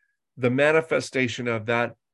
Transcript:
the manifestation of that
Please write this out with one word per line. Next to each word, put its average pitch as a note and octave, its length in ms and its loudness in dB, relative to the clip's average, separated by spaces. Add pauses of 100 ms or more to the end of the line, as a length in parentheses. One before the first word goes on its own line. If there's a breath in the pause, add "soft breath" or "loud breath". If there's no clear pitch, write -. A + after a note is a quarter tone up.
(360)
the A#2+ 140 0
manifestation C#3 960 0
of A2+ 160 -4
that A#2 300 -2 (200)